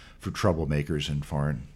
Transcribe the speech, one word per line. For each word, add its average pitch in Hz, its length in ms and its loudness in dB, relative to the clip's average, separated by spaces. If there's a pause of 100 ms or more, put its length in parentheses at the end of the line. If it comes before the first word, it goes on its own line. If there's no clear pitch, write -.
(200)
for 95 120 -6
troublemakers 76 800 2
in 73 120 -2
foreign 71 540 -2